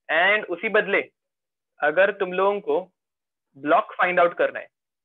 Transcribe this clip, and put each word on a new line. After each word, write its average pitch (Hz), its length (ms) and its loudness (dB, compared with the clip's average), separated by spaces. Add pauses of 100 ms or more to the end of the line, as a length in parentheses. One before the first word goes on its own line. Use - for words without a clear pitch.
And 190 380 0
उसी 175 220 -6
बदले 190 320 0 (760)
अगर 170 320 2
तुम 196 220 -6
लोगों 196 280 0
को 151 200 -2 (760)
block 151 360 0
find 180 260 0
out 175 180 4
करना 139 220 -2
है, - 80 -16 (360)